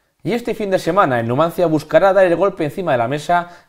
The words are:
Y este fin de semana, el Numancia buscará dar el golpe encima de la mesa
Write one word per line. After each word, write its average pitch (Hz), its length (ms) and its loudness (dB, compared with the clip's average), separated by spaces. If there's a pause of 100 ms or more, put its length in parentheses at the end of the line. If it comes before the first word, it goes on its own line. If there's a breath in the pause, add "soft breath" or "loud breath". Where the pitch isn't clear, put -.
(240)
Y 165 80 -4
este 233 200 -4
fin 208 160 -6
de 185 120 0
semana, 165 400 2
el 113 80 -2
Numancia 165 380 0
buscará 160 460 2
dar 190 140 4
el 170 80 2
golpe 190 300 -2
encima 165 260 -6
de 127 80 2
la 117 80 0
mesa 170 440 -2 (180 loud breath)